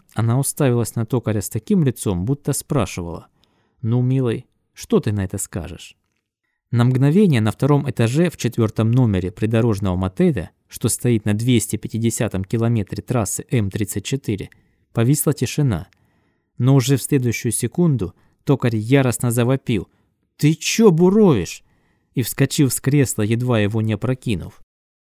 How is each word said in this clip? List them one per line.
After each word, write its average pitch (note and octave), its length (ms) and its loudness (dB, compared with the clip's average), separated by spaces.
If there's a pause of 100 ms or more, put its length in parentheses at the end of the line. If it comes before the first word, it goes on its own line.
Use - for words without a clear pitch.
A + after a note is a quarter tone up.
(140)
она A#2 240 0
уставилась B2 560 0
на A#2 120 -4
токаря A2 340 -2
с - 80 -8
таким - 340 0
лицом, G2+ 420 -2
будто C#3 280 -4
спрашивала: F#2 760 -6 (520)
«Ну, A#2+ 220 0
милый, B2+ 440 -2 (260)
что - 280 0
ты A2 120 -4
на G2+ 120 -2
это F#2+ 140 -8
скажешь?» - 580 -12 (760)
На A#2 140 2
мгновение C#3 560 4
на G#2+ 120 0
втором C#3+ 360 0
этаже C3 420 0
в - 60 -20
четвертом A2+ 540 -2
номере G#2 400 2
придорожного G#2+ 680 0
мотеля, F#2 540 -2 (180)
что - 200 -6
стоит A#2 360 -2
на G#2 100 0
двести A#2 420 0
пятидесятом A2 680 -4
километре A#2 580 -2
трассы - 480 -4
М G#2 200 0
тридцать G2+ 340 -6
четыре, - 460 -6 (420)
повисла C#3 400 2
тишина. B2 560 -2 (720)
Но C3 160 4
уже C3 220 4
в B2 60 -4
следующую B2 500 -2
секунду B2 640 -2 (300)
токарь B2 320 0
яростно B2 540 2
завопил: A#2+ 580 0 (480)
«Ты D3+ 180 2
че - 360 4
буровишь?» F3 720 2 (520)
и - 80 -2
вскочил C3+ 480 0
с - 100 -4
кресла, C3+ 420 0
едва A#2 380 0
его G#2+ 220 0
не A2 120 -2
опрокинув. A2 680 -6 (600)